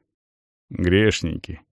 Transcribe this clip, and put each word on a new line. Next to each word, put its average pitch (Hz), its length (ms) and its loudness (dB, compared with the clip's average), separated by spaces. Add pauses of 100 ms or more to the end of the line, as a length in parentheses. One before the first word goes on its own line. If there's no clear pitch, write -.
(680)
Грешники, 87 920 0 (100)